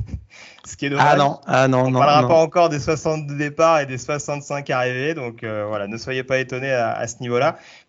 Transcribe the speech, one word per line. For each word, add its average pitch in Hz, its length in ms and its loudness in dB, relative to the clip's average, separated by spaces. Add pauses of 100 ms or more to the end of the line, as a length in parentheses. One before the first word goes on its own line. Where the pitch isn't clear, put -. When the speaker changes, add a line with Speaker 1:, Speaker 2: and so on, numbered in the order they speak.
(260)
Speaker 1:
<laughs> - 400 -20
Ce - 120 -18
qui 143 80 -6
est 139 40 -2
dommage. 139 200 2
Speaker 2:
Ah 147 80 6
non, 143 280 2
ah 131 220 2
non, 131 120 4
Speaker 1:
On 131 120 2
Speaker 2:
non, 127 80 2
Speaker 1:
parlera 147 220 6
Speaker 2:
non. 123 80 2
Speaker 1:
pas 165 60 4
encore 165 340 4
des 147 100 -4
soixante-deux 156 560 -4
départs 147 460 2
et 135 40 -2
des 127 120 -8
soixante-cinq 143 720 -6
arrivées. 127 440 -2
Donc, 120 300 -10
euh, 107 240 -4
voilà, 101 220 -6
ne 113 80 -8
soyez 131 260 -6
pas 131 140 -2
étonnés 131 340 -4
à, 117 220 0
à 113 140 -6
ce - 120 -12
niveau-là. 127 380 0 (320)